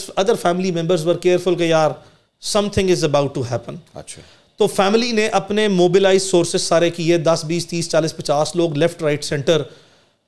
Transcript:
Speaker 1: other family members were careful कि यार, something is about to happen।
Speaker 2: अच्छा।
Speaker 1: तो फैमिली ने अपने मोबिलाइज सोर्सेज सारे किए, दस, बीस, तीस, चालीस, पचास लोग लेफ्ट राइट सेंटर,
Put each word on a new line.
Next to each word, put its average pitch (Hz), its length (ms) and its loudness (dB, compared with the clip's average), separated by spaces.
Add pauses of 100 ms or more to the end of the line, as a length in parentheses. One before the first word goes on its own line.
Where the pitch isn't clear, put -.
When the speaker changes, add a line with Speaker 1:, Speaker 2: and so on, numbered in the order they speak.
(200)
Speaker 1:
other 190 160 2
family 180 360 -2
members 165 300 0
were 165 160 0
careful 175 400 0
कि 165 140 0
यार, 156 320 0 (440)
something 202 400 -2
is 175 120 2
about 143 300 0
to 139 120 -6
happen। 120 360 -8 (180)
Speaker 2:
अच्छा। - 260 -18 (380)
Speaker 1:
तो 208 80 4
फैमिली 226 460 0
ने 214 140 0
अपने 208 400 0
मोबिलाइज 190 540 4
सोर्सेज 175 400 0
सारे 170 280 2
किए, 170 280 0
दस, 160 280 2
बीस, 165 240 -4
तीस, 170 200 -4
चालीस, 156 220 0
पचास 151 440 -2
लोग 170 220 0
लेफ्ट 165 260 -2
राइट 147 200 -2
सेंटर, 156 420 0 (640)